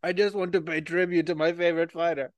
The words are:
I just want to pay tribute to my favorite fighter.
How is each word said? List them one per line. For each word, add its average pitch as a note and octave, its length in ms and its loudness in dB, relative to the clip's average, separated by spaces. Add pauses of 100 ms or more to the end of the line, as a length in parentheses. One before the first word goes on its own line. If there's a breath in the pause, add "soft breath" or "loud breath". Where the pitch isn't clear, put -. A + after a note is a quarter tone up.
I F3+ 100 -4
just G3 220 2
want F#3 180 -2
to F#3 80 2
pay D#3+ 200 -2
tribute E3+ 460 0
to F3 80 -2
my D#3 180 2
favorite E3+ 400 0
fighter. E3 460 -2